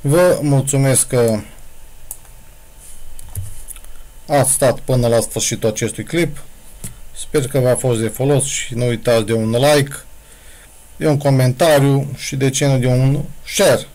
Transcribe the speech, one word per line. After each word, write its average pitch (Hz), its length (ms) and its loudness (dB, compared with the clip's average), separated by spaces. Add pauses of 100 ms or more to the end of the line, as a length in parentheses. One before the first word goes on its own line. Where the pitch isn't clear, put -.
Vă 165 420 4
mulțumesc 139 640 2
că 117 340 2 (2750)
ați 143 260 0
stat 131 260 2
până 127 280 0
la 117 140 4
sfârșitul 110 480 -2
acestui 107 360 -4
clip. 165 340 -4 (800)
Sper 143 320 -2
că 139 100 -2
v-a 123 180 4
fost 120 240 0
de 113 80 0
folos 135 360 0
și - 300 -8
nu 123 120 -2
uitați 117 380 2
de 104 80 -2
un 110 180 0
like, 143 440 2 (1000)
de 165 120 0
un 143 100 2
comentariu 139 960 4
și, - 200 -8
de 135 140 2
ce 143 160 -2
nu, 135 120 2
de 123 80 0
un 131 360 2 (240)
share 151 480 2